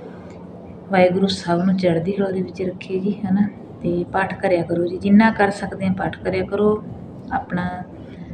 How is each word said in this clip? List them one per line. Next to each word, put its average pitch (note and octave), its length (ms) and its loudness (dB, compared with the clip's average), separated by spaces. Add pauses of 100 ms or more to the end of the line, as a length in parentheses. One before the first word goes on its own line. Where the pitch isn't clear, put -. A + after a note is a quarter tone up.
(920)
ਵਾਹਿਗੁਰੂ F#3 380 6
ਸਭ F3 360 0
ਨੂੰ F#3+ 120 4
ਚੜ੍ਹਦੀ F3 340 2
ਕਲਾ G3 200 0
ਦੇ F#3 100 -2
ਵਿੱਚ F3+ 200 -6
ਰੱਖੇ F#3 380 -4
ਜੀ, G3+ 160 0
ਹੈ F#3+ 160 -4
ਨਾ। G#3 160 4 (340)
ਤੇ F3 300 0
ਪਾਠ F#3+ 300 0
ਕਰਿਆ F3+ 220 2
ਕਰੋ E3+ 240 0
ਜੀ, F#3 100 -4
ਜਿੰਨਾ G3+ 340 8
ਕਰ G3+ 200 4
ਸਕਦੇ F#3+ 360 -4
ਹਾਂ F#3 60 2
ਪਾਠ E3 300 -4
ਕਰਿਆ F#3 220 -2
ਕਰੋ। G#3 380 2 (480)
ਆਪਣਾ F3+ 360 -4 (680)